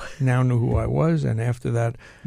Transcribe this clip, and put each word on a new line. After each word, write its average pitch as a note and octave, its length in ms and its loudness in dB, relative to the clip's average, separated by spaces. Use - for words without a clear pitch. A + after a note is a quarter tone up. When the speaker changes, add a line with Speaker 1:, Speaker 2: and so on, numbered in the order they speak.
Speaker 1:
<laughs> - 100 -8
Speaker 2:
now B2+ 220 4
knew B2 160 2
who A#2+ 180 0
I A2+ 100 0
was, D3 380 0
and A2+ 160 0
after A#2+ 320 -2
that, A#2 240 0